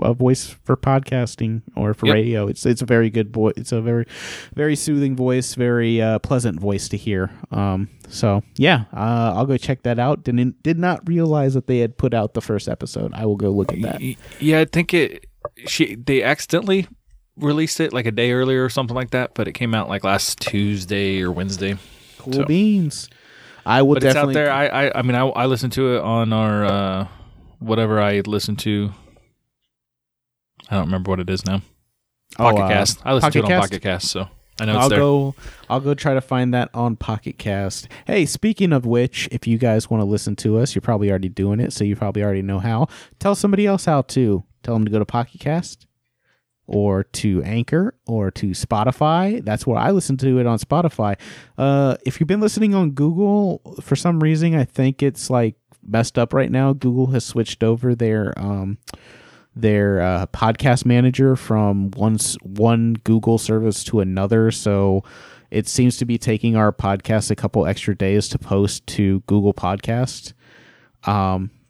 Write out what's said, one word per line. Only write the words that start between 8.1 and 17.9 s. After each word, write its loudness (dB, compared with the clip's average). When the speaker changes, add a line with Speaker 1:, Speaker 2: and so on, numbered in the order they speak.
Speaker 1:
yeah, 2
uh, 0
I'll 0
go 0
check -4
that 0
out. -2
Didn't, -2
did 0
not -2
realize 2
that -2
they 2
had 0
put 0
out -2
the -4
first -4
episode. -6
I -8
will 2
go 0
look 0
at -6
that. -6
Speaker 2:
Y-, -8
y-, -20
yeah, 4
I 4
think -2
it, 0
she, -2
they 0
accidentally 0
released 0
it, 0